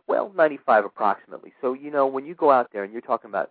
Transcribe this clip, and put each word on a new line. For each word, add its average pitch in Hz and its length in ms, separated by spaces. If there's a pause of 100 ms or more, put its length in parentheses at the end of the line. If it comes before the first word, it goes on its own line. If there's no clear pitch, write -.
twelve 202 300
ninety-five 135 480
approximately. 98 760
So, 127 120
you 139 180
know, 143 160
when 135 180
you 165 100
go 160 160
out 123 220
there 101 120
and 101 80
you're 113 100
talking 117 280
about 95 200